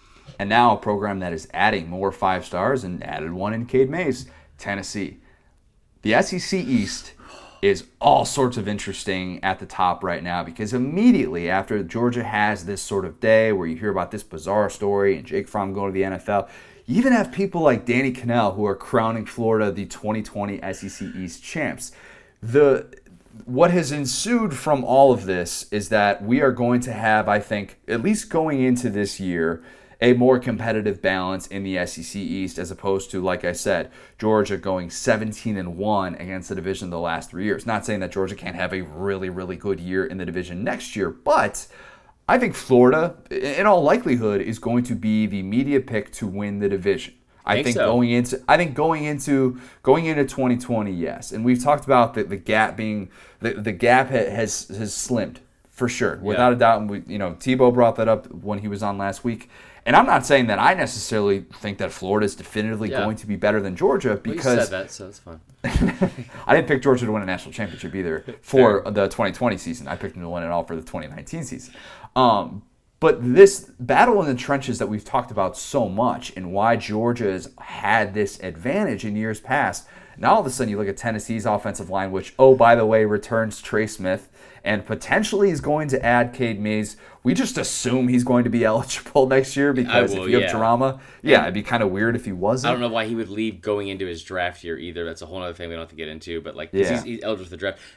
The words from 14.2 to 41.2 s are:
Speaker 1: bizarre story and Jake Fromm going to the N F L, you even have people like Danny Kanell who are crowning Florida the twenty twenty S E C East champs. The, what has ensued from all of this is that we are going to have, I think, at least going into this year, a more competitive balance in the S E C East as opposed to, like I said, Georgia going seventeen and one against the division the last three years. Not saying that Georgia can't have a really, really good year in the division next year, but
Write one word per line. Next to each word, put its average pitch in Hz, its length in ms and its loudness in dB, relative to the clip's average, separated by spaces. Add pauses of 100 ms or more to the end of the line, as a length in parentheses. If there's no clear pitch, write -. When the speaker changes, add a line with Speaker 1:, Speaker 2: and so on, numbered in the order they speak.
Speaker 1:
bizarre 95 460 -2
story 101 480 0
and 65 80 -12
Jake 98 220 -4
Fromm 98 260 -4
going 98 180 -4
to - 20 -8
the 95 120 0
N 95 80 -4
F 92 160 -10
L, 101 180 0 (380)
you 139 140 0
even 254 120 4
have 214 220 2
people 185 280 -2
like 123 240 4
Danny 127 280 0
Kanell 117 420 0
who 104 100 -2
are 98 100 0
crowning 113 500 -2
Florida 110 480 0
the 98 140 -8
twenty 107 340 -6
twenty 101 420 -8
S 95 220 -10
E 95 40 -10
C 95 280 -12
East 92 260 -12
champs. - 480 -8 (500)
The, 135 460 4 (580)
what 143 260 4
has 160 200 2
ensued 180 640 -2
from 139 280 0
all 135 280 8
of 104 140 2
this 90 460 -4
is 104 180 -4
that 101 340 4
we 123 180 2
are 131 100 4
going 123 300 2
to 123 120 -8
have, 107 340 2
I 104 120 4
think, 104 480 -8
at 113 140 -2
least 208 280 -2
going 156 320 0
into 123 280 2
this 101 300 -4
year, 85 420 -2 (380)
a 123 140 6
more 123 260 6
competitive 110 600 -2
balance 92 460 -2
in 98 160 -8
the 92 140 -4
S 90 200 -6
E 82 60 -12
C 98 180 -10
East 90 380 -6
as 87 120 -8
opposed 95 400 -2
to, 95 100 -4
like 90 220 -2
I 87 100 -2
said, 90 380 -2 (280)
Georgia 107 380 2
going 90 320 -6
seventeen 107 680 -4
and 87 200 -8
one 101 380 -2
against 92 340 -12
the 98 60 -6
division 92 360 -6
the 85 80 -6
last 82 320 -6
three 92 140 -6
years. 101 200 -2
Not 110 200 -4
saying 104 160 -4
that 90 100 -6
Georgia 95 240 -4
can't 87 200 -12
have 90 180 -4
a 95 100 -4
really, 92 460 -6
really 90 260 -8
good 98 240 -6
year 92 260 -2
in 95 120 -10
the 90 80 -8
division 87 380 -6
next - 320 -6
year, 98 140 -2
but - 580 -2 (600)